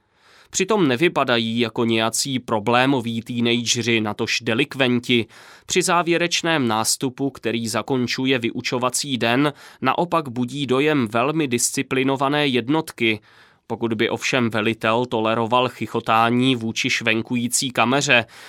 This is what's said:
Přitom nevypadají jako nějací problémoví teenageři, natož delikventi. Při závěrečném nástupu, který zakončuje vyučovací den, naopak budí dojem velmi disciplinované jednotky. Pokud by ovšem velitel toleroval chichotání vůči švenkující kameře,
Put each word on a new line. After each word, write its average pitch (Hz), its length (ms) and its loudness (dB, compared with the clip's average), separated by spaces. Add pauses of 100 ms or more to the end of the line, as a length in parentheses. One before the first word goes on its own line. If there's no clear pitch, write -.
(500)
Přitom 190 380 2
nevypadají 123 720 0
jako 117 240 0
nějací 117 540 0
problémoví 120 840 0
teenageři, 117 800 0
natož 107 400 -2
delikventi. 123 880 0 (400)
Při - 160 0
závěrečném 170 840 0
nástupu, 127 640 -2
který 117 380 -4
zakončuje 127 720 0
vyučovací 123 800 -4
den, 123 340 2 (280)
naopak 160 480 0
budí 127 380 -4
dojem 135 420 2
velmi 139 400 0
disciplinované 135 960 0
jednotky. 123 760 0 (480)
Pokud 117 260 -2
by 110 160 2
ovšem 120 400 0
velitel 113 560 -2
toleroval 117 640 0
chichotání 117 880 2
vůči 113 340 -2
švenkující 117 800 -2
kameře, 123 540 2 (240)